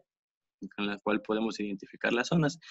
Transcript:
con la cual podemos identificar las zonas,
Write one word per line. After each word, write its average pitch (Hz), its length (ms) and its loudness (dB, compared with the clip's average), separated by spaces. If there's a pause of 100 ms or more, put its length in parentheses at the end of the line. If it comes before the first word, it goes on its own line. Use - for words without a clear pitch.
(760)
con 104 120 -2
la 101 100 -4
cual 104 240 0
podemos 110 380 0
identificar 104 520 -4
las 123 160 2
zonas, 160 300 2 (120)